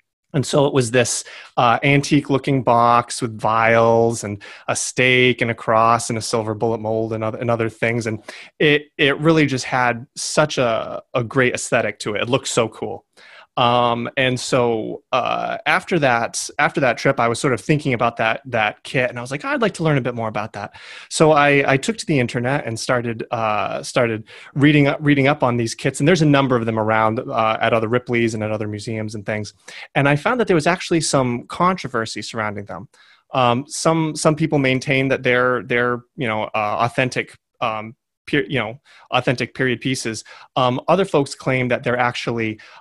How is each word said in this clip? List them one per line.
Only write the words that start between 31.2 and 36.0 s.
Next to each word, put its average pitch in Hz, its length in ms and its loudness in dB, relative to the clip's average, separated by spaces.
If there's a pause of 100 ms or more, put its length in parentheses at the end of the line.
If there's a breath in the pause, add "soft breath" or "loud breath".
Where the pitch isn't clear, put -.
controversy 123 720 -4
surrounding 104 440 -8
them. 95 220 -14 (460 soft breath)
Um, 123 320 2
some, 160 480 -2
some 156 220 2
people 156 240 0
maintain 135 480 0
that 131 160 -2
they're, 123 400 0
they're, 123 400 -2 (120)